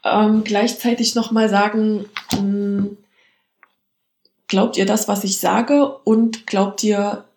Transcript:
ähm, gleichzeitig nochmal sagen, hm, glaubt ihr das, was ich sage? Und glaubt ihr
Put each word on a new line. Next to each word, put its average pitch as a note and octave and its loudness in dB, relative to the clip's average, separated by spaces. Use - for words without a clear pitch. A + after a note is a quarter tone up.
ähm, G#3+ 4
gleichzeitig A#3 0
nochmal A3+ 0
sagen, G#3+ 0
hm, G3+ -2
glaubt G3+ 0
ihr G3 0
das, G#3+ -2
was G3+ -2
ich G3 -4
sage? A#3+ 0
Und A3 0
glaubt G3 -2
ihr G3+ -2